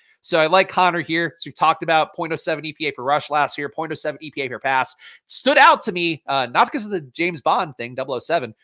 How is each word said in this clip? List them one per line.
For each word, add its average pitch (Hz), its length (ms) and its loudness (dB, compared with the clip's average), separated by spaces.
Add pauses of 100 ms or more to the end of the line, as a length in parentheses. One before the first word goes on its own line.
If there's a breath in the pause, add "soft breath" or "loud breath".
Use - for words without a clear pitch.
(260 soft breath)
So 170 140 2
I 156 80 6
like 190 220 4
Conner 175 320 2
here. 165 360 -2
As - 80 -18
we've 143 80 -14
talked 160 300 2
about, 156 320 2
point 165 160 -6
oh 160 60 -2
seven 156 280 -4
E 151 60 -8
P 151 160 -8
A 135 60 -4
per 123 100 -12
rush 143 260 0
last 143 280 0
year, 143 100 -6
point 160 240 -8
oh 156 40 -6
seven 147 260 -6
E 151 100 -12
P 143 120 -8
A 131 40 -4
per 120 100 -8
pass. 131 380 0 (300 loud breath)
Stood - 320 0
out 294 240 6
to 220 100 -4
me, 170 360 -2
uh, 139 180 0
not 160 220 2
because 226 180 -6
of 208 60 -12
the 185 100 -4
James 160 400 -4
Bond 175 340 0
thing, 120 180 -10
double 135 200 -6
oh 123 60 -4
seven, 131 440 -2